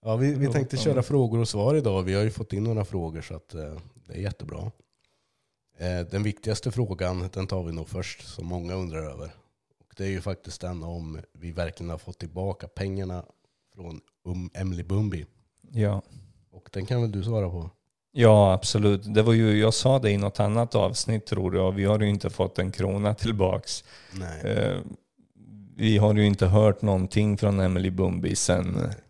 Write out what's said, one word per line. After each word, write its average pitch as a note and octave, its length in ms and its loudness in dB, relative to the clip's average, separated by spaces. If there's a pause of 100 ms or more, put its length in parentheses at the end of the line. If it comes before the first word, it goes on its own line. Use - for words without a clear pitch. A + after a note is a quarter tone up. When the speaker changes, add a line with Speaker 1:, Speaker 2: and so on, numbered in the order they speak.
Speaker 1:
Ja, A2 140 0
vi, C#3 180 2
vi C3+ 100 0
Speaker 2:
Jo, A#2+ 80 2
Speaker 1:
tänkte B2 240 -2
Speaker 2:
ja. - 60 -2
Speaker 1:
köra B2 200 2
frågor A#2+ 380 2
och A2+ 80 0
svar G#2+ 260 2
idag. A2 280 2
Vi F#2 120 0
har G2+ 80 2
ju G#2+ 80 2
fått - 220 -8
in G2+ 120 -2
några A2 200 0
frågor, E2 380 -6
så - 140 -12
att, - 180 -18
eh, D#2 180 -10 (340)
det - 80 -18
är - 60 -10
jättebra. G2 500 -8 (1080)
Eh, F2+ 220 -4 (100)
den G2 120 -4
viktigaste G#2+ 500 -4
frågan, F#2 600 -4
den F#2+ 140 -6
tar F#2+ 180 -4
vi E2 80 -6
nog E2 160 -8
först, - 400 -10
som F2 180 -12
många F2 280 -6
undrar E2+ 280 -6
över. D2 320 -12 (460)
Och - 160 -20
det F#2+ 80 -8
är G2 40 -2
ju F#2+ 120 -4
faktiskt F2+ 400 -8
den F2+ 220 -8
om E2 360 -8 (140)
vi F2 200 -14
verkligen E2+ 380 -8
har E2 80 -8
fått - 200 -16
tillbaka F2+ 500 -8
pengarna F#2+ 560 -8 (500)
från, E2+ 260 -16 (240)
um, F2+ 300 -8
Emily F2+ 280 -6
Bumbi. F#2+ 440 -2 (460)
Speaker 2:
Ja. G#2 300 0 (480)
Speaker 1:
Och - 220 -20
den F#2+ 140 -6
kan B2 160 0
väl A2 100 -2
du G2 120 -2
svara G#2 260 0
på? F2 200 -8 (420)
Speaker 2:
Ja, G#2+ 400 10
absolut. G2+ 600 2
Det G#2+ 80 6
var A#2 100 6
ju, A2 260 6
jag A2 160 4
sa C3 240 2
det A#2 120 2
i G2+ 60 2
något G2 240 -2
annat A2 340 0
avsnitt, G#2 520 0
tror F#2+ 300 -2
jag. F#2 160 2
Vi G2 120 -2
har G#2 140 4
ju G#2 100 2
inte G2+ 220 -2
fått - 280 -2
en F#2+ 140 -2
krona G2+ 420 -2
tillbaks. G2+ 720 -2 (280)
Speaker 1:
Nej. F#2 280 -12
Speaker 2:
Eh, - 400 -2 (960)
vi A2 220 4
har G#2 160 6
ju G#2 120 6
inte G2 200 4
hört G#2 360 6
någonting G2+ 560 2
från G2+ 220 2
Emily F#2 300 0
Bumbi F2+ 460 0
sen F2+ 460 0
Speaker 1:
Nej. F2+ 120 -2 (160)